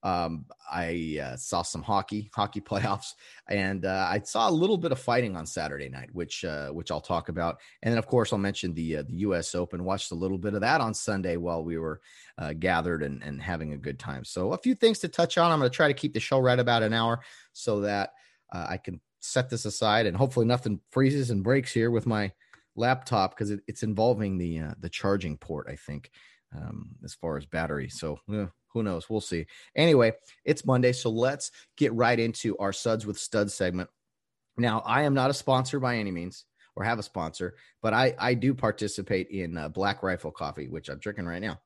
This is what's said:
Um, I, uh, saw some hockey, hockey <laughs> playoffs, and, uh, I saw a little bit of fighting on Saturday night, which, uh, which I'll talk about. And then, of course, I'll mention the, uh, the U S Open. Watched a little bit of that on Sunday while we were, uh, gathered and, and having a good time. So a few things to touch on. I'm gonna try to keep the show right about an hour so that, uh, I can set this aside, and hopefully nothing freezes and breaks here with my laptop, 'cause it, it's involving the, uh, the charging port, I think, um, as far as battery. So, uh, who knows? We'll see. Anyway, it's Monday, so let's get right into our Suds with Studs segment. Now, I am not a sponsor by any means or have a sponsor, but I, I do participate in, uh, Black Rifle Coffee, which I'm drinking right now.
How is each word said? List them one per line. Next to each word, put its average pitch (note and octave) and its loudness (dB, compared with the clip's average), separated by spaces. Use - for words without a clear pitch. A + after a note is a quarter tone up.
Um, E2 -2
I, E2 -2
uh, B1+ -8
saw E2+ -4
some E2 -6
hockey, G#2 0
hockey G2+ -2
<laughs> - -16
playoffs, G2+ -2
and, F#2+ -2
uh, F#2+ 2
I G2 0
saw A2 2
a F#3+ 4
little F3+ 4
bit E3 0
of B2+ -4
fighting A#2+ 0
on E2 -8
Saturday D2 -6
night, C2 -14
which, E2+ -6
uh, D2 -4
which D#2+ -8
I'll D2+ -2
talk E2+ -2
about. E2+ -2
And A2 0
then, A#2 2
of A2 -2
course, A#2 2
I'll A2 0
mention G2 -2
the, D#2+ -2
uh, D2 -6
the C#2+ -8
U G2 0
S E2+ -4
Open. F2+ -4
Watched F#2+ -4
a - -8
little F#2+ -2
bit G2+ -2
of G#2 0
that C3 4
on A2 -2
Sunday F#2 -2
while E2+ -2
we E2 -4
were, D#2+ -4
uh, D#2 -4
gathered E2 0
and, C#2 -6
and C#2+ -10
having D#2 -4
a C#2+ -8
good C#2 -8
time. B1+ -10
So - -4
a - -2
few B3 2
things A3+ 2
to - -4
touch E3+ 2
on. E3+ 8
I'm D#3+ 4
gonna B2+ 4
try D3+ 4
to C#3+ 4
keep D3 -4
the A2+ 0
show - 2
right B2+ 6
about A#2+ 4
an G#2+ 2
hour A#2 2
so G#2+ 0
that, G2+ 0
uh, F2 -6
I F#2 -6
can F2+ -10
set B2+ 0
this A#2 -4
aside, G#2+ 2
and F2+ 0
hopefully B2 4
nothing A#2+ 0
freezes C3+ 2
and G2 0
breaks B2+ 2
here A#2 4
with A#2 0
my G#2 0
laptop, A#2 2
'cause G#2 -2
it, G2+ -4
it's - -8
involving A2 2
the, E2 -2
uh, D#2 -6
the - -8
charging F2+ 0
port, - -8
I - -10
think, - -12
um, - -10
as - -14
far D#2 -4
as C#2+ -8
battery. D2+ -2
So, D2+ -6
uh, G#2 -2
who A#2 -4
knows? F#2+ -4
We'll A2 0
see. E2 -4
Anyway, C#3 8
it's D3+ 0
Monday, B2+ 6
so B2 0
let's B2+ 0
get C3+ 4
right A#2 4
into A#2 0
our G2 0
Suds A2 -2
with G#2 -6
Studs G#2 0
segment. F2+ -2
Now, A#2 2
I A#2+ 2
am C#3+ 4
not C3+ 4
a C#3 0
sponsor C3 2
by B2 0
any G#2 -2
means F2+ -8
or G2 -6
have A#2 0
a G#2 -6
sponsor, E2+ -6
but A2 2
I, B2+ 4
I B2 2
do B2+ 2
participate G#2 -2
in, F2 -4
uh, D#2 -6
Black G2 -2
Rifle F#2 -2
Coffee, D2 -8
which D2+ -10
I'm C#2 -10
drinking G#2 -8
right F2 -6
now. G2+ -6